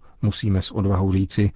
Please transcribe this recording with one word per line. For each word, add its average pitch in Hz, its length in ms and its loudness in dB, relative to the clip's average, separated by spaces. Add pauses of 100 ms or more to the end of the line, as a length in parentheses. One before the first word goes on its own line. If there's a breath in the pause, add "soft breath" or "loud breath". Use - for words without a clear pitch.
(220 soft breath)
musíme 101 400 0
s - 100 -8
odvahou 95 400 0
říci, 98 440 2